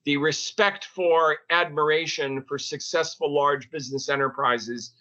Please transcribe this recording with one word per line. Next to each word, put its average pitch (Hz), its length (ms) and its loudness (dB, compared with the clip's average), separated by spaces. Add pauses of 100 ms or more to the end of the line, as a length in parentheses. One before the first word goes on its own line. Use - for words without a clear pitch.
the 143 120 0
respect 175 680 0
for 165 520 2 (120)
admiration 151 1000 0
for 143 120 -6
successful 156 760 -4
large 143 380 2
business 135 380 -6
enterprises, 123 920 -2